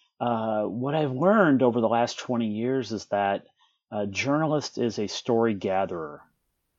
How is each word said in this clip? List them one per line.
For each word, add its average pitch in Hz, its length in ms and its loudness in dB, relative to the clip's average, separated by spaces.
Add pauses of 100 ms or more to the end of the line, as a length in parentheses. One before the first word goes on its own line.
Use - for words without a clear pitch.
(200)
uh, 110 440 -2
what 123 320 -4
I've 151 160 0
learned 156 500 4
over 120 180 4
the 113 80 4
last 117 300 0
twenty 117 300 -2
years 117 420 -2
is 107 160 -6
that 101 400 0 (460)
a 208 140 -2
journalist 143 720 -2
is 117 200 -2
a 107 80 -2
story 113 480 0
gatherer. 92 680 -4 (560)